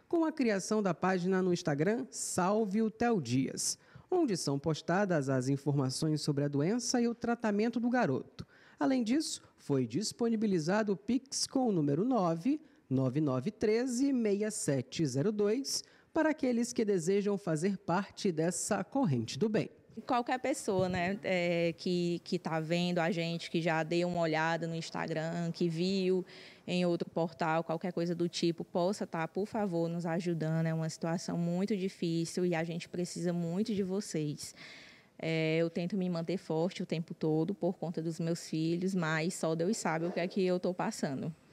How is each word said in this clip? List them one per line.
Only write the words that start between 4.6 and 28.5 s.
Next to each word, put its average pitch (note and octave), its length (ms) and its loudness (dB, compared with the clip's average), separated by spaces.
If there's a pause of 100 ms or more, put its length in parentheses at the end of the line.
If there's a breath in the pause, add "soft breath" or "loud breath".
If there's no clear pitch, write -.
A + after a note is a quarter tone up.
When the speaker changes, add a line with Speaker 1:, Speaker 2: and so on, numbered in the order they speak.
Speaker 1:
as C3 220 2
informações C#3+ 720 0
sobre C#3+ 220 0
a C#3+ 40 2
doença G#3 540 0
e A#3 60 4
o A#3 80 -2
tratamento A#3 640 0
do A#3+ 100 0
garoto. A3 560 0 (340 loud breath)
Além C4 240 2
disso, C4+ 380 0 (160 loud breath)
foi C3 300 0
disponibilizado G#3 1040 0
o - 20 -4
Pix - 520 -4
com C4 200 0
o G#3+ 40 2
número D#3 340 2
nove A3 560 2 (260 loud breath)
nove C3 320 2
nove C3 300 0
treze B3 640 0
meia G#3 380 0
sete - 520 -2
zero C#3 280 2
dois G#3+ 520 0 (300 loud breath)
para D#4 160 4
aqueles B3 420 0
que A3+ 140 0
desejam G3 540 2
fazer E3+ 360 0
parte F#3 560 -2
dessa F3+ 520 0
corrente C3+ 560 0
do A3 100 2
bem. G#3 220 0 (360)
Speaker 2:
Qualquer B3 320 0
pessoa, G3 500 0
né, F3+ 340 0
é, F3 540 2
que, F3 460 0
que F3+ 160 -2
tá D#3+ 200 -2
vendo F3 380 0
a E3 140 2
gente, E3 380 -4
que E3+ 120 0
já D#3+ 220 2
deu E3+ 240 0
uma E3+ 140 -2
olhada D#3+ 440 0
no E3 80 -4
Instagram, E3 800 -4
que F3 180 0
viu F#3 560 0 (400 loud breath)
em F3+ 180 0
outro F3 240 0
portal, E3 560 -2
qualquer E3+ 300 -6
coisa E3+ 220 -2
do E3+ 120 0
tipo, E3+ 360 -2